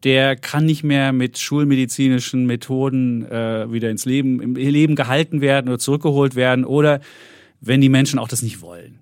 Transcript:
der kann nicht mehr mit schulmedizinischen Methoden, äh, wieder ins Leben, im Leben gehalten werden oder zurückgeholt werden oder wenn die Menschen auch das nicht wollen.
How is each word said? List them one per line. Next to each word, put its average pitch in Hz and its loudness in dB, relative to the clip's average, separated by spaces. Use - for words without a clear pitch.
der 135 2
kann 147 -2
nicht 156 0
mehr 139 2
mit 127 -2
schulmedizinischen 131 0
Methoden, 127 -2
äh, 113 -4
wieder 117 -2
ins 123 -6
Leben, 131 0
im 123 -4
Leben 147 2
gehalten 143 -2
werden 135 2
oder 123 -2
zurückgeholt 139 0
werden 127 2
oder 147 2
wenn 131 2
die 135 6
Menschen 135 2
auch 117 -10
das 123 -6
nicht 101 -8
wollen. 87 -20